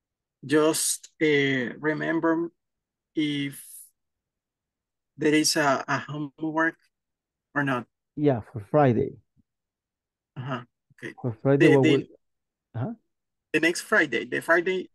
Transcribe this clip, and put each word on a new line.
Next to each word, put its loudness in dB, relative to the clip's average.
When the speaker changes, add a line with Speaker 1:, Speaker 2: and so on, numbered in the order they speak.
Speaker 1:
Just, 0
uh, 0
remember -2
if -4
there 2
is 2
a, 0
a -2
homework -4
or -2
not. -4
Speaker 2:
Yeah, 0
for -10
Friday. 2
Speaker 1:
Uh-huh. -8
Okay. -16
Speaker 2:
For -6
Friday, 4
Speaker 1:
The, 8
Speaker 2:
what 6
Speaker 1:
the, 4
Speaker 2:
will, -2
uh-huh. -6
Speaker 1:
the -2
next 0
Friday, -2
the -6
Friday -2